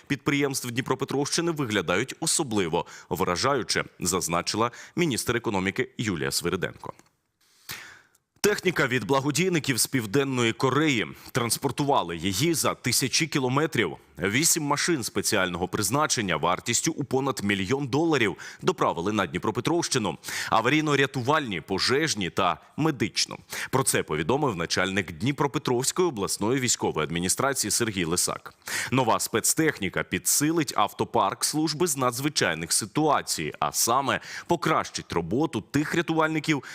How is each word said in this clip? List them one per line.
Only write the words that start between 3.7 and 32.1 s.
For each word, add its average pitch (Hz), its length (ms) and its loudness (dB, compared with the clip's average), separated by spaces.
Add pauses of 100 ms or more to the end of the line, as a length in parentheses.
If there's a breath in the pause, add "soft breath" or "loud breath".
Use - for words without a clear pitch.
зазначила 87 720 0 (240 loud breath)
міністр 135 400 0
економіки 101 640 0
Юлія 85 340 -2
Свириденко. 85 640 -4 (1500 loud breath)
Техніка 180 460 2
від 123 180 0
благодійників 139 720 0
з - 100 2
Південної 123 640 0
Кореї. 131 540 2 (240 loud breath)
Транспортували 120 840 0
її 98 360 0
за 117 200 0
тисячі 135 540 0
кілометрів. 131 640 0 (320)
Вісім 139 400 2
машин 143 400 0
спеціального 92 640 0
призначення 107 720 0
вартістю 90 600 0
у 147 60 -4
понад 135 400 -2
мільйон 101 440 0
доларів 131 480 2 (260 loud breath)
доправили 101 500 0
на 104 140 2
Дніпропетровщину. 107 920 0 (340 loud breath)
Аварійно-рятувальні, 135 1080 2
пожежні 104 680 0
та 87 320 0 (160)
медичну. 131 600 0 (340 loud breath)
Про 127 120 4
це 104 200 2
повідомив 98 520 0
начальник 92 560 0
Дніпропетровської 131 960 0
обласної 110 520 0
військової 90 440 0
адміністрації 92 680 0
Сергій 98 340 0
Лисак. - 480 -2 (380 loud breath)
Нова 110 280 4
спецтехніка 104 840 0
підсилить 151 720 0
автопарк 104 680 0
служби 156 440 0
з 139 100 -2
надзвичайних 120 760 0